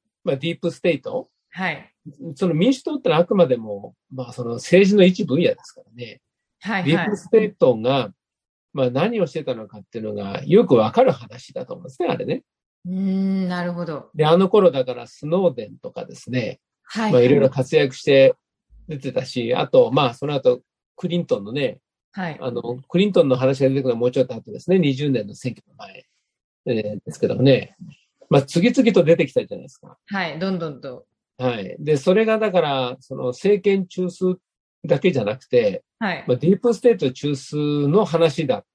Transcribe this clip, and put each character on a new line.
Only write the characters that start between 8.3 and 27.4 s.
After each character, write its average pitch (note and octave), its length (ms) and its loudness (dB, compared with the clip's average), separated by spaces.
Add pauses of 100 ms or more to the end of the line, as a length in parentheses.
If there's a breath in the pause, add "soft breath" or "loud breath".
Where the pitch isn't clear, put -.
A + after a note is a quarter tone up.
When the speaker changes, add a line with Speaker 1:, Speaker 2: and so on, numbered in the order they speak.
Speaker 1:
ま C3+ 120 -2
あ、 B2 60 0
何 G3+ 300 -2
を F3 60 -8
し D3 60 -18
て D3+ 120 -8
た C3 100 -6
の A2 140 -14
か G#2 120 -20
っ - 20 -18
て - 160 -16
い - 40 -8
う - 20 -8
の G#2+ 100 -8
が G2 300 -8
よ G3+ 200 4
く B2+ 120 4
わ A2+ 160 4
か B3 120 4
る G3+ 80 4
話 - 400 -16
だ B2+ 140 -10
と - 80 -14
思 F3 80 -16
う - 20 -18
ん - 40 -18
で - 20 -18
す - 120 -8
ね、 E3+ 60 -2
あ E3+ 80 -2
れ - 80 -8
ね。 D3 180 -6 (440)
Speaker 2:
う F3 40 -8
ー F#3 40 -6
ん、 F#3+ 540 -2
な F3+ 140 -6
る F3 100 -6
ほ F3 120 -8
ど。 D3+ 300 -10
Speaker 1:
で、 D3+ 100 0
あ D#3+ 120 4
の F#3+ 120 4
頃 F#3+ 220 6
だ C3+ 140 0
か B2+ 100 -8
ら A#2+ 120 -14
ス - 200 -14
ノ F3 240 0
ー C3 40 -2
デ A2+ 120 -10
ン G#2+ 120 -20
と B2+ 120 -18
か - 160 -14
で - 80 -20
す - 160 -18
ね。 A#2 300 -6 (240)
Speaker 2:
は A3 240 -6
い。 - 40 0
Speaker 1:
ま B2+ 60 6
あ、 - 20 6
い B2 80 6
ろ C#3+ 80 4
い C#3+ 40 4
ろ C3 100 4
活 - 260 -2
躍 C3 180 2
し - 80 -16
て C3+ 320 6 (540)
出 D3 100 -10
て C3+ 140 -8
た - 140 -4
し、 A#2+ 280 -2
あ - 140 -2
と、 B2 240 6
ま C3+ 180 2
あ、 A#2+ 40 -8
そ - 120 -8
の D3 80 -4
後、 B2 280 0 (340)
ク - 120 -6
リ E3+ 100 -2
ン E3 80 -4
ト A2 140 -2
ン G2 40 -12
の G#2 80 -12
ね、 C3 280 -6 (320)
Speaker 2:
は F3+ 180 -8
い。 - 100 -14
Speaker 1:
あ B2+ 100 -8
の、 A#2 280 -8 (100)
ク F3 100 0
リ G3+ 80 4
ン G3+ 60 -2
ト C3+ 100 6
ン C#3+ 60 0
の B2+ 80 4
話 C3 260 0
が C3 60 4
出 C3+ 60 0
て C#3 80 -2
く B2+ 60 -2
る - 20 -
の A#2 60 -2
は A2+ 40 -8
も A#2+ 60 2
う B2+ 60 0
ち C3+ 80 0
ょ - 20 2
っ B2 40 -4
と A#2+ 80 -12
後 A2+ 160 -16
で - 100 -14
す - 100 -6
ね。 F#3 80 4
二 C#3+ 160 2
十 C#3+ 160 -4
年 A2 160 -2
の G#2 80 -16
選 B2 180 -10
挙 - 160 -20
の - 80 -20
前、 - 300 -20 (600)
え G#2+ 300 -4
ー、 F#2+ 80 -14
で - 80 -14
す - 80 -20
け A2+ 80 0
ど - 80 -4
も - 60 -2